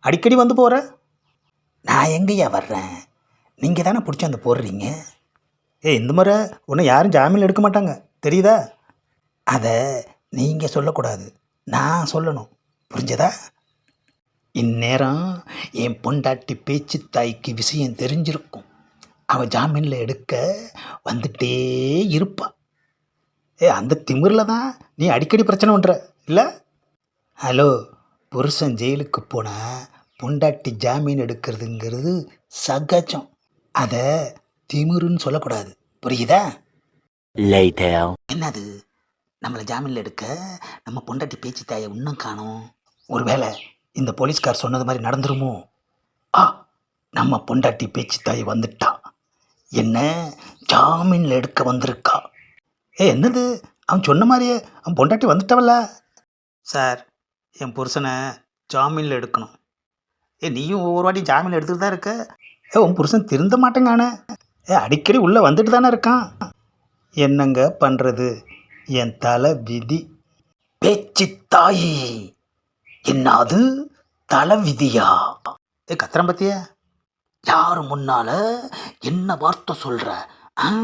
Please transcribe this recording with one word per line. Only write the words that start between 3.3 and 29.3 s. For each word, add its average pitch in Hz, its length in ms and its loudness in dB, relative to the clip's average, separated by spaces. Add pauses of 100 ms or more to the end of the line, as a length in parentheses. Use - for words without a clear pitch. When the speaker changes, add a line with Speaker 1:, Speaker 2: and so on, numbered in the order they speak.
Speaker 1:
நீங்க 165 240 0
தானே 202 160 2
பிடிச்சி 160 300 -4
வந்து 117 160 -8
போடுறீங்க. 101 420 -2 (960)
ஏ, 156 100 0
இந்த 120 200 0
முறை 190 220 6 (300)
உன்னை 147 200 0
யாரும் 147 260 6
ஜாமீன் 160 340 4
எடுக்க 190 160 2
மாட்டாங்க, 202 300 2 (300)
தெரியுதா? 185 320 4 (920)
அதை 113 260 0 (560)
நீங்க 151 380 -2
சொல்லக்கூடாது, 127 580 -4 (420)
நான் 156 440 0
சொல்லணும். 156 360 -4 (440)
புரிஞ்சதா? - 360 -2 (1300)
இந்நேரம் 123 680 0 (500)
என் - 280 -4
பொண்டாட்டி 131 640 -2
பேச்சு 143 360 -6 (100)
தாய்க்கு 120 440 -4
விஷயம் 123 400 -4
தெரிஞ்சிருக்கும். 147 720 -6 (600)
அவ 123 200 -2
ஜாமீன்ல 143 520 -2
எடுக்க 123 440 -6 (640)
வந்துட்டே 120 480 -4 (560)
இருப்பா. 170 380 -2 (1120)
ஏ, 170 80 6
அந்த - 360 0
திமிர்ல 202 400 2
தான் 233 220 -2 (280)
நீ 156 120 0
அடிக்கடி 160 380 2
பிரச்சனை 208 280 4
பண்ற, 180 200 4 (320)
இல்ல? 170 160 4 (1000)
ஹலோ, 135 300 4 (600)
புருஷன் 139 440 -2
ஜெயிலுக்கு 135 520 -4
போனா 107 280 -8 (640)